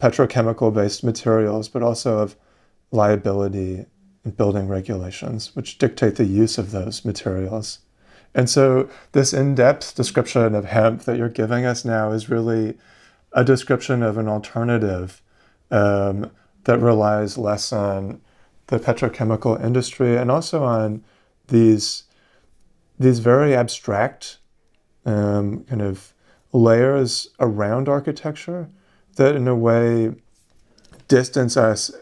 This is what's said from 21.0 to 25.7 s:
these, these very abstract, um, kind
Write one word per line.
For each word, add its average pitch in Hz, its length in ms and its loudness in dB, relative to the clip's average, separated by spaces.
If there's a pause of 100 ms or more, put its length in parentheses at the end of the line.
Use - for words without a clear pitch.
these, 110 560 2 (960)
these 127 200 4
very 135 360 4
abstract, - 840 -2 (640)
um, 104 600 -2
kind 113 180 -6